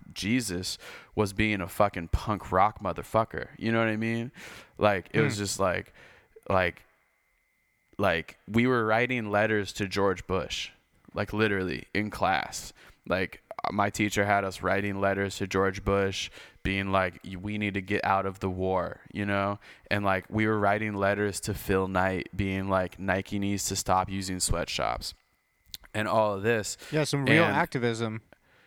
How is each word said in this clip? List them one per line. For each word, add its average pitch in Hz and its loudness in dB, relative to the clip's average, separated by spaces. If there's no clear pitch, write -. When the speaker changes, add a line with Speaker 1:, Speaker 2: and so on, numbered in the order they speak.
Speaker 1:
Jesus 98 -2
was 98 0
being 107 2
a 87 -4
fucking 95 0
punk - -2
rock 98 2
motherfucker. - -2
You 110 -2
know 113 2
what 113 2
I 107 0
mean? 117 -2
Like, 98 2
it 113 4
was 104 0
Speaker 2:
Hmm. - -4
Speaker 1:
just 101 -4
like, 92 0
like, 92 0
like, 85 0
we 117 4
were 120 2
writing 113 0
letters 104 2
to 101 -4
George 95 0
Bush, - -4
like, - -4
literally 98 0
in 104 -2
class. - -2
Like, 90 -4
uh, - 0
my 101 0
teacher 104 2
had 101 4
us 95 -6
writing 98 0
letters 98 0
to 101 -4
George 95 0
Bush 98 0
being 98 0
like, 92 0
"Y-, 95 -10
we 104 -6
need 104 0
to 101 -2
get 98 -2
out 98 2
of 95 -6
the 95 0
war," 92 -2
you 101 -2
know? 101 -2
And, 104 0
like, 95 2
we 107 2
were 107 2
writing 104 2
letters 101 0
to 107 -2
Phil 95 0
Knight 95 0
being 95 0
like, 95 0
"Nike 95 -2
needs 101 -2
to 98 -2
stop 92 2
using 95 -4
sweatshops," - -2
and 107 -2
all 104 2
of 98 -6
this. 110 0
Speaker 2:
Yeah, 151 2
some 139 0
real 139 6
Speaker 1:
And 104 0
Speaker 2:
activism. 117 -2